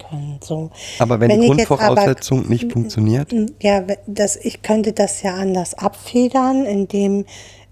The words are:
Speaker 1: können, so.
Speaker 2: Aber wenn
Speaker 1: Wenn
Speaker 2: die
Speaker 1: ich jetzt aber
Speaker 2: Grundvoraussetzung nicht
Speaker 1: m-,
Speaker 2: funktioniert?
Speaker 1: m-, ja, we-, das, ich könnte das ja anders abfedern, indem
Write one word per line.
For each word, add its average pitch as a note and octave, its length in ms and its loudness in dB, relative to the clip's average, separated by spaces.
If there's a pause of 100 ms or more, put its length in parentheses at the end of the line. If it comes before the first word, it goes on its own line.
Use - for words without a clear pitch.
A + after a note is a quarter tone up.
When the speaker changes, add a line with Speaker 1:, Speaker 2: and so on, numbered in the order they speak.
Speaker 1:
können, C#3+ 340 -10
so. D#3+ 280 -8 (260)
Speaker 2:
Aber A2+ 220 2
wenn A#2 100 4
Speaker 1:
Wenn G#3 120 4
Speaker 2:
die A#3+ 100 6
Speaker 1:
ich C#3 80 4
jetzt A3+ 120 2
aber C#3 140 2
Speaker 2:
Grundvoraussetzung C3 640 2
nicht A#2 140 0
Speaker 1:
m-, A#3+ 80 -4
Speaker 2:
funktioniert? A2+ 600 0
Speaker 1:
m-, A3 200 0 (100)
ja, G3+ 260 2
we-, G3+ 200 -4
das, G3+ 300 -2
ich - 260 -8
könnte G#3+ 280 0
das G3+ 300 -2
ja F#3 140 -4
anders F#3 400 -2
abfedern, B3+ 880 0
indem G3+ 600 0 (460)